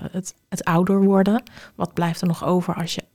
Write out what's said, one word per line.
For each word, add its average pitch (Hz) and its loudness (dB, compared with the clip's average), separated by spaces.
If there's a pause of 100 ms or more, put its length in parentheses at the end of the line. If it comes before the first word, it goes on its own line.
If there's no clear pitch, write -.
(120)
het, 185 -10 (140)
het - -8
ouder 185 2
worden. 196 4 (320)
Wat - -6
blijft 170 -2
er 180 0
nog 170 -2
over 175 0
als 170 -8
je - -10 (100)